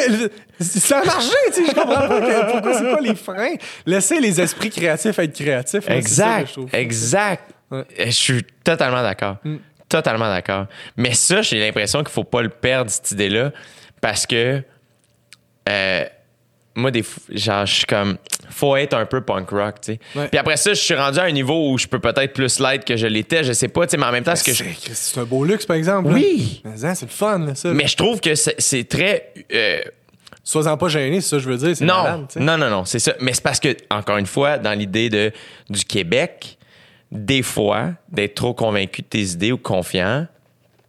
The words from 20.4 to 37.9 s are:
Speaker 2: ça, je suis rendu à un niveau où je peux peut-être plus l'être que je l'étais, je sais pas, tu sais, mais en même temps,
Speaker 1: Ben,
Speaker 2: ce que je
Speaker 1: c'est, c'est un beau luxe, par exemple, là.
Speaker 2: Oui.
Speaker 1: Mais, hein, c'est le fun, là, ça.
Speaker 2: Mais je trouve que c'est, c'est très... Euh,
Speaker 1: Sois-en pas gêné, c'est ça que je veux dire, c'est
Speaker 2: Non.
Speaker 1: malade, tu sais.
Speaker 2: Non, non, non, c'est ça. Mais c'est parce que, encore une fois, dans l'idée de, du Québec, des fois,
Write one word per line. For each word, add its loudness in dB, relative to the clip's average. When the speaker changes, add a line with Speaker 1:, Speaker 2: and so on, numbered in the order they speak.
Speaker 2:
ça, 2
je 0
suis 2
rendu 0
à 2
un 0
niveau 2
où 2
je -2
peux -2
peut-être 0
plus 0
l'être 0
que 0
je 2
l'étais, 0
je 0
sais 0
pas, 0
tu -2
sais, 2
mais 2
en 2
même 0
temps, 2
Speaker 1:
Ben, 0
Speaker 2:
ce 0
que 2
je -2
Speaker 1:
c'est, -10
c'est -4
un -4
beau -2
luxe, 0
par 0
exemple, 2
là. 4
Speaker 2:
Oui. 2
Speaker 1:
Mais, -10
hein, -2
c'est -8
le -12
fun, 0
là, -2
ça. -4
Speaker 2:
Mais 2
je 0
trouve 2
que 2
c'est, 0
c'est 0
très... 0
Euh, 2
Speaker 1:
Sois-en 0
pas 0
gêné, 0
c'est -4
ça 0
que 0
je -6
veux 0
dire, 0
c'est -2
Speaker 2:
Non. 4
Speaker 1:
malade, -2
tu -10
sais. -2
Speaker 2:
Non, 2
non, 2
non, 0
c'est -2
ça. 2
Mais 0
c'est -4
parce 0
que, 0
encore 0
une 0
fois, 2
dans -2
l'idée 0
de, 2
du -4
Québec, -2
des 0
fois, 0